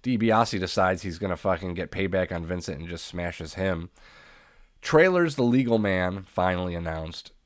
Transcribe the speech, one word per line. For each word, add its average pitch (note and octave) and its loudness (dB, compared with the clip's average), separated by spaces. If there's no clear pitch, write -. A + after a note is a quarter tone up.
DiBiase A2+ 2
decides F#2 0
he's E2+ -6
gonna F#2 -2
fucking F2+ -2
get E2+ -8
payback F#2 -2
on E2+ -6
Vincent F2 -6
and E2+ -10
just E2+ -10
smashes F2 -8
him. F2+ -2
Traylor's E3+ 4
the C3 2
legal A#2+ 4
man, F#2+ 0
finally F2+ 0
announced. D#2+ -6